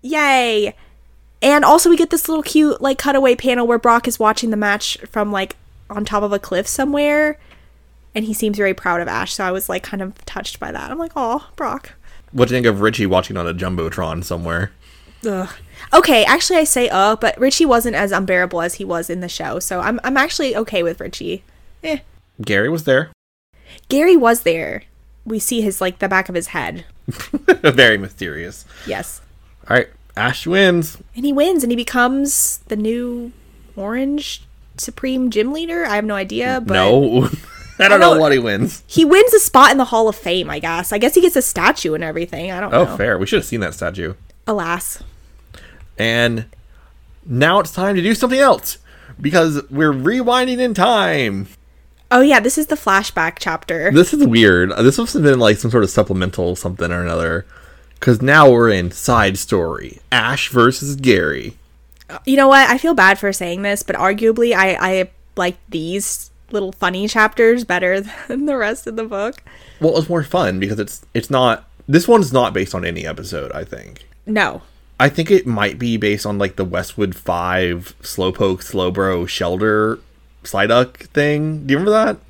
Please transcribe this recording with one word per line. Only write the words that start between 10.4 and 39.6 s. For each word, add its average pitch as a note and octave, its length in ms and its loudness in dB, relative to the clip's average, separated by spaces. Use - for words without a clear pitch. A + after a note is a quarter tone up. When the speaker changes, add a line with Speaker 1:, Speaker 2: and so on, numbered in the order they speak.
Speaker 1:
by - 120 -12
that. - 200 -12
I'm D4+ 80 -10
like, E4 160 -10
"Aw, B3 400 -4
Brock." C#4 380 -10
Speaker 2:
What B2 160 4
do B2 60 -4
you B2+ 40 0
think A#2+ 100 2
of G2+ 140 0
Richie A2+ 240 0
watching F#2 320 0
on E2+ 100 -4
a E2 60 -4
Jumbotron F2 720 -6
somewhere? E2+ 480 -6
Speaker 1:
Ugh. F#3+ 240 -6
Okay, D4 320 4
actually F4 320 2
I D#4 80 4
say, B3 240 0
"Uh," G3+ 260 2
but G#3+ 240 -2
Richie C4+ 260 2
wasn't A#3 300 2
as G3 160 -2
unbearable F#3 500 -2
as F3+ 140 -4
he G3 100 -10
was E3+ 240 -6
in F3+ 120 -6
the F3 80 -10
show, - 300 -8
so F#3 200 -6
I'm, A3 240 -4
I'm C4+ 140 -2
actually C4+ 380 -2
okay G#3+ 280 -4
with E3+ 160 -4
Richie. F3 440 -10
Eh. D#4 160 -4
Speaker 2:
Gary G#2 280 0
was D#3+ 140 -4
there. C#3 280 0
Speaker 1:
Gary E4 280 4
was A#3 260 4
there. D#3+ 400 -4
We A3 140 -6
see A#3 220 -4
his, G3+ 200 -4
like, F#3 180 -6
the G3 100 -2
back F#3+ 200 0
of F3+ 60 -8
his E3+ 120 -6
head. E3 380 -10
Speaker 2:
<laughs> - 120 -16
Very B2+ 880 2
mysterious. F#2 680 -12
Speaker 1:
Yes. - 340 -10
Speaker 2:
All B2 80 2
right, B2 100 0
Ash A#2+ 300 -4
wins. F3 500 0
Speaker 1:
And A#3+ 100 -10
he C#4+ 80 0
wins, D4+ 300 0
and A#3+ 80 -2
he A#3+ 40 0
becomes B3+ 840 -2
the A3 80 -6
new A#3+ 560 -4
Orange C4 640 -6
Supreme B3+ 520 -4
Gym A3+ 240 -2
Leader? E4 320 -6
I G#3 100 -4
have G#3 100 -2
no G#3 100 -4
idea, A#3 500 -4
but G2 80 -2
Speaker 2:
No. A#2+ 600 4
<laughs> - 460 -18
I F#3+ 80 4
don't G3+ 60 8
Speaker 1:
I G3+ 40 6
Speaker 2:
know F3 140 8
Speaker 1:
don't D#3 80 4
Speaker 2:
what D3+ 120 4
he C3+ 80 4
wins. A2 480 -4
Speaker 1:
He E4 180 4
wins G#4 280 6
a G#4+ 60 6
spot C#4 320 6